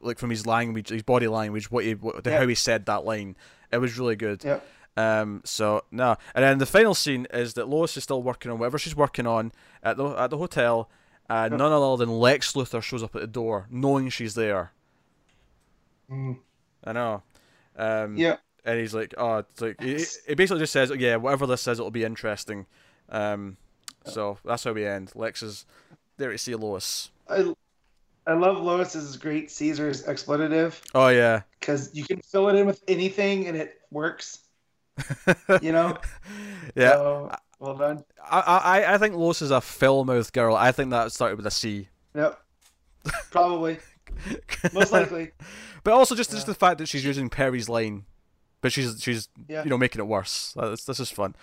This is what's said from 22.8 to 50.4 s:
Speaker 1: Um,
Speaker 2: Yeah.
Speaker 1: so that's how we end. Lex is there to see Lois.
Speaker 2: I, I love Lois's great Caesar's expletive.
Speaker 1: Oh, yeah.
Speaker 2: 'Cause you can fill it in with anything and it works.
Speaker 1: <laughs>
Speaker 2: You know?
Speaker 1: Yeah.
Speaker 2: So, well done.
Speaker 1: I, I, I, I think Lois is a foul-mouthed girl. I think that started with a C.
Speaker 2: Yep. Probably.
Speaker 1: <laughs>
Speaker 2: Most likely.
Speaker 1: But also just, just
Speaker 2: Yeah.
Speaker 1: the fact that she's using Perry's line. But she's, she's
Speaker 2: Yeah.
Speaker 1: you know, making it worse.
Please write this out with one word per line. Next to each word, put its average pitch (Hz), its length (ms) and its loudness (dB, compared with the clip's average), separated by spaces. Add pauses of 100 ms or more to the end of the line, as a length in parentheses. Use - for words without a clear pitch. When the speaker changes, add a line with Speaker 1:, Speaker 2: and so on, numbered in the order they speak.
Speaker 1:
Um, 104 480 -6 (480)
Speaker 2:
Yeah. - 80 -14
Speaker 1:
so 101 320 -4
that's 120 200 -4
how 120 80 -4
we 107 140 -4
end. 98 280 -6
Lex 110 280 -8
is 104 220 -14 (540)
there 131 140 -4
to 107 60 -8
see 123 160 -8
Lois. 107 560 -6 (180)
Speaker 2:
I, 185 260 0 (720)
I 165 80 2
love 185 260 4
Lois's 165 560 -2
great 151 340 -6
Caesar's 151 560 -4
expletive. 156 760 -2 (140)
Speaker 1:
Oh, 131 140 8
yeah. 117 340 6 (180)
Speaker 2:
'Cause 147 340 -4
you 151 100 -10
can 185 160 -4
fill 196 280 2
it 196 80 6
in 202 100 6
with 196 220 0
anything 190 580 0
and 165 100 -4
it 156 240 -8 (100)
works. 151 500 -8 (560)
Speaker 1:
<laughs> 170 640 2
Speaker 2:
You 160 100 0
know? 170 260 2 (760)
Speaker 1:
Yeah. 127 180 8
Speaker 2:
So, 143 400 2 (260)
well 135 180 -10
done. 147 280 -2 (180)
Speaker 1:
I, 175 180 2
I, 180 180 6 (220)
I, 190 140 4
I 202 40 6
think 208 160 2
Lois 170 280 2
is 143 80 0
a 127 100 4
foul-mouthed 131 720 4
girl. 113 220 4
I 123 180 6
think 131 180 -2
that 117 220 0
started 107 240 0
with 104 100 -6
a 104 40 -2
C. 101 380 -4 (260)
Speaker 2:
Yep. 147 240 0 (920)
Probably. 165 480 0 (460)
Speaker 1:
<laughs> - 480 -6
Speaker 2:
Most 185 200 4
likely. 165 380 2 (540)
Speaker 1:
But 214 100 6
also 254 200 8
just, 226 160 -2
just 208 160 -8
Speaker 2:
Yeah. 208 60 -4
Speaker 1:
the - 60 -10
fact 180 200 4
that 156 80 -8
she's 135 180 -4
using 139 260 -2
Perry's 127 380 0
line. 107 360 -2 (560)
But 127 120 0
she's, 120 300 -4
she's 120 260 -4 (200)
Speaker 2:
Yeah. 156 160 -8
Speaker 1:
you 151 60 -2
know, 123 80 2
making 123 220 0
it 101 60 -6
worse. 101 500 -4